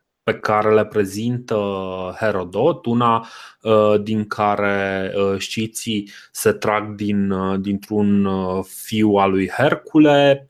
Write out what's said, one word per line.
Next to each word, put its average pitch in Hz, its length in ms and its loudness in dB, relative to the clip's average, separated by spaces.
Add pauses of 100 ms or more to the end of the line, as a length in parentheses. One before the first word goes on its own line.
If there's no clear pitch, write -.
(220)
pe 110 120 -2
care 107 400 2
le 107 100 4
prezintă 110 720 -4 (640)
Herodot, 101 680 -2
una, 117 400 0 (360)
uh, 107 400 4
din 107 240 -4
care, 101 920 -2
uh, 98 240 0
sciții 110 680 -6 (220)
se - 200 0
trag 107 420 -4
din, 101 360 -2
uh, 95 300 -2
dintr-un, 101 640 0
uh, 95 440 -2
fiu 107 460 0
al 98 160 4
lui 95 180 0
Hercule, 143 1000 2